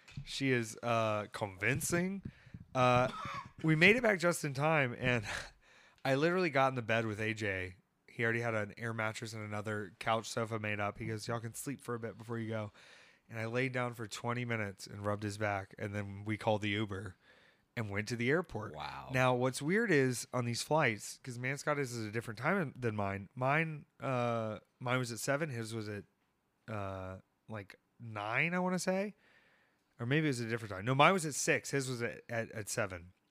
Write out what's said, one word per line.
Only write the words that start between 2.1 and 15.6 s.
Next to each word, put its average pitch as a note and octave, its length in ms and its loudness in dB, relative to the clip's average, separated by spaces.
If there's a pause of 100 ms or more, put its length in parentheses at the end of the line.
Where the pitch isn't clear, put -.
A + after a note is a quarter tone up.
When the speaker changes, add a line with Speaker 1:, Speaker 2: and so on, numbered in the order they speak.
Speaker 1:
Uh, B2+ 360 6 (520)
we D#3+ 140 4
made F#3 200 8
it B3+ 60 0
back G#3+ 180 4
just E3+ 240 2
in C#3+ 120 -2
time, C#3 440 4
and B2 240 2 (400)
<laughs> - 420 -16
I C3+ 100 4
literally F3 340 4
got C3+ 200 6
in C3 60 -2
the B2 60 -2
bed A2+ 240 4
with G#2+ 160 -2
A A2 140 0
J. F#2+ 400 -2 (320)
He - 160 -4
already A#2 180 4
had A#2 140 0
an G#2 240 -2
air A#2 140 -4
mattress A2 400 -4
and A2 120 -8
another G#2 540 -4
couch A2+ 300 0
sofa A2+ 280 -2
made G#2+ 220 -2
up. G#2 180 -2
He A#2 80 -6
goes, A2 220 -6
"Y'all A#2 120 -2
can A2+ 140 -10
sleep C3 280 -8
for B2 140 -6
a A#2 40 -8
bit A2 180 -8
before A#2 220 -6
you A2 100 -4
go." G#2+ 220 -4 (580)
And A2 100 -8
I A2 60 -2
laid B2+ 260 0
down B2 220 -2
for A2+ 140 -8
twenty A#2+ 380 -2
minutes A2 420 -4
and G2+ 180 -8
rubbed G#2 180 0
his G#2 140 -4
back, G2+ 400 -2